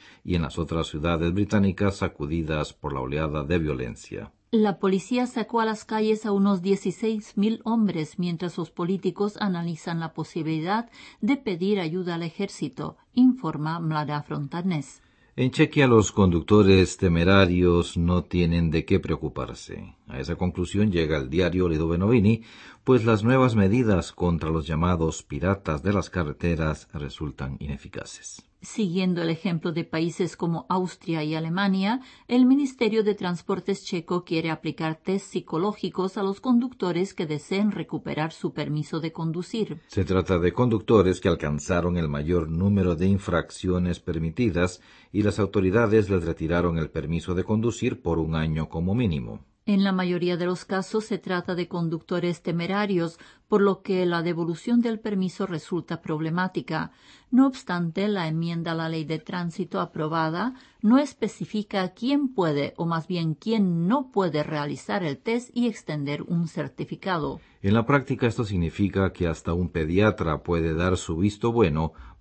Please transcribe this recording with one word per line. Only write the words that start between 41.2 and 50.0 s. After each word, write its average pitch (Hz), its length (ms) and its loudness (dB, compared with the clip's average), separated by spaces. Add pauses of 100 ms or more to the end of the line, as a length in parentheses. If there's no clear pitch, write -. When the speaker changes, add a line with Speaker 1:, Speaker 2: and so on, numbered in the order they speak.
Speaker 1:
que - 80 0
alcanzaron 85 680 0
el 80 100 0
mayor 78 400 0
número 90 480 2
de 87 100 0
infracciones 90 960 0
permitidas 82 800 -2 (320)
y 101 100 2
las 101 160 0
autoridades 101 720 2
les 92 140 2
retiraron 82 540 0
el 78 120 -4
permiso 82 460 -4
de 92 80 -2
conducir 113 580 -2
por 82 160 0
un 80 160 -2
año 78 340 -2
como 85 240 -2
mínimo. 73 460 -2 (280)
Speaker 2:
En 196 180 2
la 196 80 0
mayoría 180 460 -2